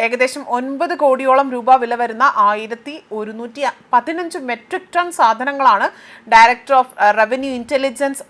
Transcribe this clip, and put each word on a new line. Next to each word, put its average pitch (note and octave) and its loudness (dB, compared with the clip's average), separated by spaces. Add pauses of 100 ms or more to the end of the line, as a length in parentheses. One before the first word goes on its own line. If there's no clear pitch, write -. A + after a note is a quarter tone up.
ഏകദേശം B3+ -2 (120)
ഒൻപത് C#4 -6
കോടിയോളം C4 2
രൂപ B3 2
വില A#3+ 0
വരുന്ന A#3+ 0 (160)
ആയിരത്തി A3+ -8
ഒരുന്നൂറ്റി A3 -10 (300)
പതിനഞ്ച് E4 -2 (120)
മെട്രിക് A#3+ -8
ടൺ F4 -2
സാധനങ്ങളാണ് B3+ 2 (460)
Director A#3+ 6
of B3+ -2 (320)
Revenue C4 -2
Intelligence C4+ -4